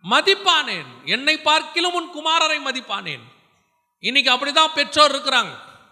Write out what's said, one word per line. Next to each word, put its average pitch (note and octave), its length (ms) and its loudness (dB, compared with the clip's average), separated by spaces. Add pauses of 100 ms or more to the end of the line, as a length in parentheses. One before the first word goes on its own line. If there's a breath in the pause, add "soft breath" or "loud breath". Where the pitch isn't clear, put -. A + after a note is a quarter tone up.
மதிப்பானேன், D4 840 0 (180)
என்னை C4+ 320 0
பார்க்கிலும் D#4 560 0
உன் F4 160 -4
குமாரரை D#4 500 0
மதிப்பானேன்." G3+ 680 -8 (760)
இன்னைக்கு B3+ 280 2
அப்படிதான் C#4+ 440 2
பெற்றோர் C#4+ 380 2
இருக்கிறாங்க. B3 400 -2 (380)